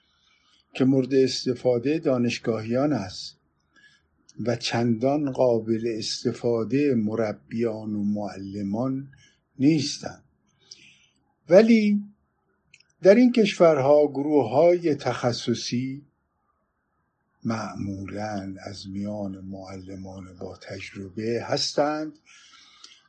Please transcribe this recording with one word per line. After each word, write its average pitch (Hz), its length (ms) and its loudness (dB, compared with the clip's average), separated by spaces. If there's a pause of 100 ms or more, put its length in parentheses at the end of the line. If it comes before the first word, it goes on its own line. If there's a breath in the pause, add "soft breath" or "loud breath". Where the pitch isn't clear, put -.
(760)
که 135 100 0
مورد 131 300 2
استفادهٔ 127 840 0
دانشگاهیان 120 920 -2
است 98 460 -8 (1080 soft breath)
و 117 100 0
چندان 123 760 0
قابل 113 680 0
استفادهٔ 120 960 -2
مربیان 110 1000 -4
و 104 100 -4
معلمان 104 1040 -4 (500 soft breath)
نیستند. - 680 0 (1200 soft breath)
ولی 208 520 6 (1000)
در 190 120 10
این 247 180 6
کشورها 151 760 6
گروه‌های 147 840 2
تخصصی 123 1080 -4 (1400)
معمولاً 98 1160 -8
از 98 280 -14
میان 101 560 -8
معلمان 95 960 -16
با 95 160 -14
تجربه 104 880 -8
هستند 151 760 -4 (920 soft breath)